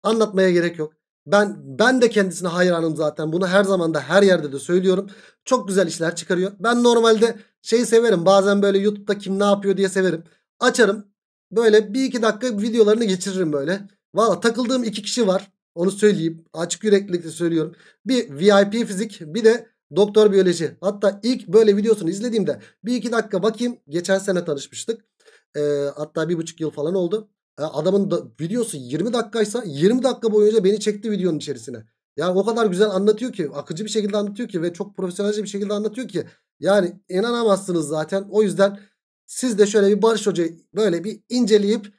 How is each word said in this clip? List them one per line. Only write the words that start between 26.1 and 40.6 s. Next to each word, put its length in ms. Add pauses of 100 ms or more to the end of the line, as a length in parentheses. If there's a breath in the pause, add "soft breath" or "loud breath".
bir 80
buçuk 240
yıl 80
falan 260
oldu. 340 (300)
E, 40
adamın 480
da 120 (160)
videosu 380
yirmi 360
dakikaysa 520
yirmi 380
dakika 280
boyunca 320
beni 160
çekti 320
videonun 260
içerisine. 460 (340)
Yani 220
o 60
kadar 200
güzel 240
anlatıyor 440
ki, 200
akıcı 320
bir 40
şekilde 280
anlatıyor 320
ki 120
ve 120
çok 220
profesyonelce 480
bir 40
şekilde 260
anlatıyor 340
ki. 180 (340 soft breath)
Yani 500
inanamazsınız 800
zaten. 420
O 140
yüzden 360 (460 loud breath)
siz 320
de 80
şöyle 320
bir 40
Barış 260
Hoca'yı 320 (160)